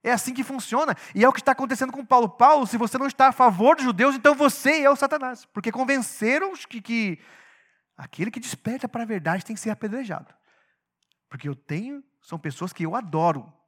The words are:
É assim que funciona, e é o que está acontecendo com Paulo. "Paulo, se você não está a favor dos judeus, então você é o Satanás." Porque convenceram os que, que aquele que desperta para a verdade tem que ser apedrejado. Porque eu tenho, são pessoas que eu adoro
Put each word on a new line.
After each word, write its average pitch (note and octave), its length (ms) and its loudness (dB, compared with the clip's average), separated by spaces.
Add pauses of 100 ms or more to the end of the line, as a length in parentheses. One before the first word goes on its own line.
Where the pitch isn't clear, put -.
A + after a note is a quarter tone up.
É A#3 80 0
assim B3 220 -2
que C4 100 -6
funciona, C4 520 -4 (180)
e G#3 120 4
é - 20 8
o B3+ 60 6
que - 80 -6
está C4+ 100 2
acontecendo C4 400 -4
com C4+ 140 -12
Paulo. A#3+ 240 4
"Paulo, C4+ 360 6
se A#3 120 -6
você A#3 200 -2
não C#4 100 -2
está C4 200 4
a B3+ 40 6
favor A#3+ 440 6
dos D4 80 -6
judeus, B3+ 320 2
então C#4+ 180 4
você C#4+ 500 2
é C#4 60 6
o C#4 60 4
Satanás." C4 500 -4
Porque G#3+ 280 -6
convenceram C4 800 -2
os - 120 -16
que, A3+ 160 -14
que G#3+ 380 -4 (800)
aquele E3+ 340 -10
que - 80 -14
desperta A#3 480 -10
para A#3 160 -10
a - 20 -8
verdade F3+ 380 -4
tem A3+ 120 -12
que - 60 -14
ser A3 100 -6
apedrejado. G#3+ 600 -10 (960)
Porque C#3 220 -14
eu C3+ 60 -10
tenho, A#3 480 -10 (180)
são - 160 -14
pessoas D#3+ 340 -10
que E3+ 140 -8
eu E3 100 -6
adoro D#3+ 560 -2 (160)